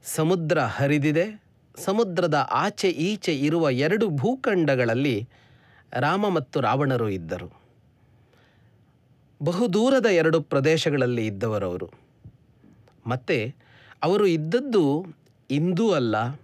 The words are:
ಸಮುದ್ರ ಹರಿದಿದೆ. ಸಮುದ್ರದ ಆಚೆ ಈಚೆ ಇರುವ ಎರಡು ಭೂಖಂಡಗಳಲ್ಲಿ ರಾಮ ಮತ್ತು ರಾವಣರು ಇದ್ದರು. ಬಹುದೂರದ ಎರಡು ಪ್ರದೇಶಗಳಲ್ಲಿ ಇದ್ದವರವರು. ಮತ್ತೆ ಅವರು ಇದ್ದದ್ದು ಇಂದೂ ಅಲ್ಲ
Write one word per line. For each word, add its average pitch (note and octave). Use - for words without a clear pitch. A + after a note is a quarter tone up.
ಸಮುದ್ರ D#3+
ಹರಿದಿದೆ. C#3+
ಸಮುದ್ರದ F#3
ಆಚೆ F#3
ಈಚೆ F3+
ಇರುವ D3+
ಎರಡು D#3+
ಭೂಖಂಡಗಳಲ್ಲಿ C#3
ರಾಮ F3
ಮತ್ತು D#3
ರಾವಣರು B2
ಇದ್ದರು. F2+
ಬಹುದೂರದ G#3+
ಎರಡು E3
ಪ್ರದೇಶಗಳಲ್ಲಿ C#3
ಇದ್ದವರವರು. G2
ಮತ್ತೆ -
ಅವರು G3+
ಇದ್ದದ್ದು F3+
ಇಂದೂ F3
ಅಲ್ಲ A#2+